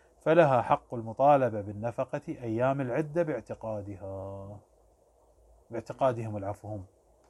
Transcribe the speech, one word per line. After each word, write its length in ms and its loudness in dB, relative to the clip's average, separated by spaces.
"فلها 420 6
حق 320 0
المطالبة 680 4
بالنفقة 680 -6
أيام 520 0
العدة 420 -2
باعتقادها"، 1400 -8
باعتقادهم، 640 -2
العفو، 320 -8
هم. 160 -10